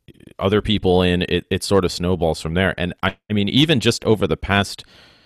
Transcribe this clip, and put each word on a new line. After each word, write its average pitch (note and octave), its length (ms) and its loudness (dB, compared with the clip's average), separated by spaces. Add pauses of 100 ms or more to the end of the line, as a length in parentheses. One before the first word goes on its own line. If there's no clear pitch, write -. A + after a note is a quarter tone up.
(380)
other G2 240 0
people F#2 400 2
in, F2+ 220 2
it, - 260 -2
it F#2+ 140 -2
sort F#2+ 220 4
of E2+ 60 0
snowballs F2 480 -2
from D#2+ 140 -6
there. F2+ 240 0
And F2 240 -4
I, - 160 -2 (120)
I G#2+ 40 -2
mean, G2+ 160 0
even D3 300 2
just - 260 0
over G2+ 220 2
the D2+ 100 0
past, - 460 -2 (420)